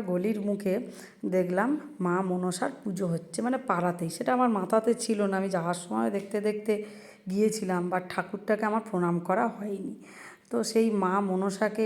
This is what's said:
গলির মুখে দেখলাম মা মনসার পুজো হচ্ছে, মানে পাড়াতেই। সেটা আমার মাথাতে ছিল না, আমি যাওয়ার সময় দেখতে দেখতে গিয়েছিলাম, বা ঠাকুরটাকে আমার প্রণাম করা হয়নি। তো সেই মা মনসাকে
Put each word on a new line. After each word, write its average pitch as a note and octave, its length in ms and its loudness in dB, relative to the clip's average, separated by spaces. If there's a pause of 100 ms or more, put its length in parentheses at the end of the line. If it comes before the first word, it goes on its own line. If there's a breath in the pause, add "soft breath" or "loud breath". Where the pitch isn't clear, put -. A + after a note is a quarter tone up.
(100)
গলির G3+ 280 0 (100)
মুখে G3+ 260 0 (600 loud breath)
দেখলাম F#3 360 4 (300)
মা F3 140 4 (160)
মনসার F3+ 500 0
পুজো F#3+ 320 -2
হচ্ছে, - 340 -4
মানে C4 120 0 (120)
পাড়াতেই। F3 460 0
সেটা A#3+ 160 -2
আমার B3 260 4
মাথাতে A3 340 2 (120)
ছিল G#3+ 140 0 (120)
না, F#3+ 100 2
আমি G3 160 -2
যাওয়ার F3 280 0
সময় A3+ 320 0
দেখতে G3 240 -4
দেখতে G#3 320 0 (580 loud breath)
গিয়েছিলাম, G3 600 2
বা F3+ 80 2 (120)
ঠাকুরটাকে G#3 600 -2
আমার A3 200 2
প্রণাম F3 260 2 (120)
করা G3+ 160 4 (100)
হয়নি। G3 380 -6 (580 loud breath)
তো A#3 60 -2 (140)
সেই A3+ 160 4 (160)
মা F3+ 180 2
মনসাকে G3+ 640 0